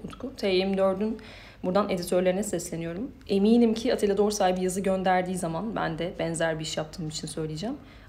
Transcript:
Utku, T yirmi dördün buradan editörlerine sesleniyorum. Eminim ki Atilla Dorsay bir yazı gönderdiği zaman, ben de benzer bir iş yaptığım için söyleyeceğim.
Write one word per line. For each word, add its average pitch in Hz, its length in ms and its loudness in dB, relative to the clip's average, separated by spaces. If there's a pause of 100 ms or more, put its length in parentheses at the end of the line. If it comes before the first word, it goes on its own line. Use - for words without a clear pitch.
Utku, - 320 -12
T 208 120 -2
yirmi 190 300 2
dördün 190 400 0 (460)
buradan 196 240 2
editörlerine 180 540 2
sesleniyorum. 175 680 -6 (180)
Eminim 220 460 6
ki 247 200 0
Atilla 202 220 2
Dorsay 202 400 2
bir 185 40 -2
yazı 185 200 0
gönderdiği 185 560 2
zaman, 170 400 -4
ben 160 220 -4
de 175 200 -4
benzer 165 400 -2
bir 156 60 -6
iş - 120 -6
yaptığım 156 320 -6
için 151 200 -10
söyleyeceğim. 160 480 -6 (320)